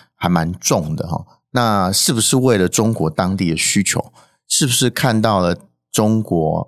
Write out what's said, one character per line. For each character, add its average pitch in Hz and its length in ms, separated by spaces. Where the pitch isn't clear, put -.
还 - 120
蛮 85 260
重 82 420
的 82 120
哈。 85 180
那 104 400
是 135 220
不 113 80
是 135 160
为 127 200
了 92 100
中 113 260
国 80 160
当 92 260
地 92 160
的 80 60
需 - 260
求？ - 300
是 - 180
不 127 60
是 123 180
看 117 320
到 107 180
了 87 180
中 110 300
国 82 460